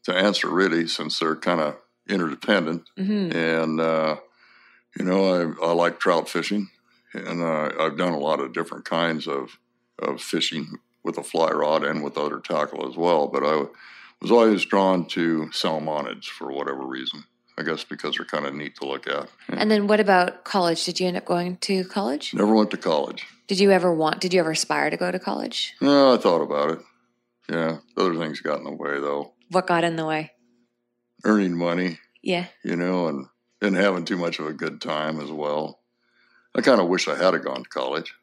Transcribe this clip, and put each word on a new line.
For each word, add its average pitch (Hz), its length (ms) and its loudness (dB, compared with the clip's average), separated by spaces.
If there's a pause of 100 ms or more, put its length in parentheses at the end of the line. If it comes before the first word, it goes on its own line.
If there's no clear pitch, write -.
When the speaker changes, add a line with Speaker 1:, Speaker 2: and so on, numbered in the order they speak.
Speaker 1:
to 92 100 -2
answer, 92 340 2
really, 85 400 2
since - 320 -4
they're 80 160 0
kinda 80 400 0 (320)
interdependent. 85 760 0 (160)
Speaker 2:
Mm-hmm. 190 380 -2
Speaker 1:
And, 80 440 0
uh, 80 360 0 (840)
you 101 60 -4
know, 92 560 2
I, 82 60 0
I 85 60 4
like 85 280 2
trout 85 280 2
fishing, 95 400 -2 (440)
and, 87 300 -6
uh, 78 360 -2
I've 80 180 0
done 87 160 0
a 76 60 -2
lot 73 220 0
of 67 120 -6
different - 320 -6
kinds 82 440 -2
of, 69 300 -6 (420)
of 69 200 -4
fishing - 580 -4 (260)
with 82 120 -4
a - 80 -8
fly 80 260 2
rod 78 340 2
and 78 180 -2
with 73 160 -6
other 73 220 -4
tackle 76 480 -4
as - 80 -10
well. 82 320 2
But 69 160 0
I 76 220 2 (560)
was - 80 -4
always 113 340 6
drawn 95 400 2
to 80 480 -2
salmonids 76 720 -4
for - 260 -12
whatever 69 360 -6
reason. 65 380 -8 (340)
I - 40 -6
guess 78 220 -4
because 76 320 -6
they're - 100 -8
kinda 73 240 -4
neat 73 260 -10
to - 100 -8
look 67 200 -6
at. 71 220 -4 (200)
Yeah. - 100 -6
Speaker 2:
And 214 120 0
then 202 160 2
what 214 140 4
about 185 440 2
college? 170 400 0
Did 180 160 -4
you 185 60 0
end 180 120 -2
up - 80 -10
going 175 320 -2
to 190 260 -2
college? 220 500 -4
Speaker 1:
Never 104 200 4
went 107 160 4
to - 80 -4
college. - 480 -2 (200)
Speaker 2:
Did 190 140 -2
you 196 120 8
ever 180 200 4
want, 160 280 2
did 180 120 -2
you 185 80 4
ever 160 100 0
aspire 151 400 -2
to - 60 -4
go 180 140 -2
to 180 80 -4
college? - 640 -6
Speaker 1:
No, 139 340 8
I - 40 6
thought 85 240 4
about 73 280 0
it. 82 80 -2 (680)
Yeah, 82 300 -2 (180)
other 92 180 2
things 78 260 -6
got 73 180 -2
in 71 60 -8
the 71 80 -10
way, 73 280 -4
though. 71 320 -4 (180)
Speaker 2:
What 180 160 0
got 170 180 0
in 165 120 -2
the 160 100 -4
way? 156 260 -4 (920)
Speaker 1:
Earning 98 320 4
money. 85 420 0 (240)
Speaker 2:
Yeah. 175 240 -2 (160)
Speaker 1:
You - 140 -4
know, - 320 0
and, 67 180 -6 (340)
and 101 160 2
having 92 300 2
too 95 120 -2
much 85 200 -2
of 78 80 -6
a 78 60 -6
good 78 280 -8
time 78 400 -4
as 73 100 -10
well. 76 500 -4 (760)
I 127 80 0
kinda 113 240 6
wish 90 200 0
I 76 100 -2
had 87 260 4
gone 67 220 -6
to - 40 -20
college. 71 540 -6